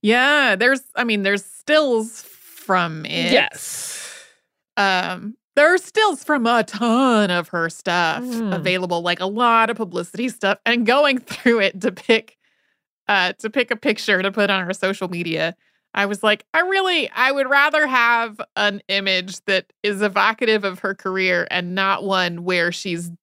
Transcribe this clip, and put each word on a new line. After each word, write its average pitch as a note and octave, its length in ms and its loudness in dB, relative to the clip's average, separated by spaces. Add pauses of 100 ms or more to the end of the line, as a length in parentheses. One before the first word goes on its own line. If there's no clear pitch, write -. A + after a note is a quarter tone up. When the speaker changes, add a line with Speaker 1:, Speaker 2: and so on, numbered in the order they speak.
Speaker 1:
Yeah, B3 540 6
there's, B3+ 260 2 (140)
I A#3+ 80 0
mean, G#3+ 180 0
there's G3+ 220 0
stills B3+ 800 0
from - 840 -4
it. E3 260 -2
Speaker 2:
Yes. - 800 -4 (680)
Speaker 1:
Um, F#3 600 -2 (200)
there D4+ 160 6
are F#4 60 4
stills G#4 460 0
from C4 220 0
a A#3 180 2
ton A3+ 680 2
of F3 180 -2
her E3 220 -2
stuff F3 540 -2
Speaker 2:
Mm. A3+ 300 -4
Speaker 1:
available, F3 480 -2
like, F3 180 -2
a F#3 60 -4
lot A3+ 440 2
of A3+ 60 -4
publicity F#3 520 -6
stuff. G3+ 380 -2
And A#3 200 0
going C4+ 320 4
<laughs> - 20 -4
through - 400 0
it G3 220 0
to G3+ 100 -2
pick, - 440 0 (720)
uh, F#3+ 260 2
to A3 160 -8
pick A#3+ 200 -2
a A#3+ 60 -2
picture G#3+ 460 0
to G3 100 0
put G3+ 180 0
on F#3+ 140 0
her F3 80 -6
social F#3+ 360 -4
media, E3+ 460 -4 (380)
I G3+ 140 -2
was G3+ 160 -6
like, G#3 220 0 (100)
"I D#4+ 60 2
really, F#4 500 0
I B3+ 200 0
would C#4 200 -2
rather D4 360 4
have A#3 540 0 (160)
an G3+ 320 0
image F#3+ 560 -2
that F#3+ 280 -2 (100)
is G3+ 200 -2
evocative G#3 600 0
of F#3 160 -6
her F#3+ 140 -6
career F#3 560 -2
and F3+ 240 -4
not G3 300 -2
one F3+ 400 -2
where F3 280 0
she's E3+ 380 -8 (120)